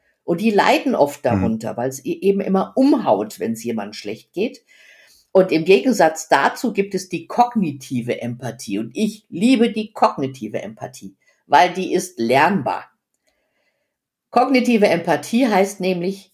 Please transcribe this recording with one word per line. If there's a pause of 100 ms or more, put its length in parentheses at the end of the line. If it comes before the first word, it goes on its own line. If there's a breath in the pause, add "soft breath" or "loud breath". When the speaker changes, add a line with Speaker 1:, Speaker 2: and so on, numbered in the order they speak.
(240)
Speaker 1:
Und
die
leiden
oft
Speaker 2:
Mhm.
Speaker 1:
darunter,
weil
es
e-,
eben
immer
umhaut,
wenn
es
jemandem
schlecht
geht. (680 soft breath)
Und
im
Gegensatz
dazu
gibt
es
die
kognitive
Empathie.
Und
ich
liebe
die
kognitive
Empathie, (300)
weil
die
ist
lernbar. (1400)
Kognitive
Empathie
heißt
nämlich,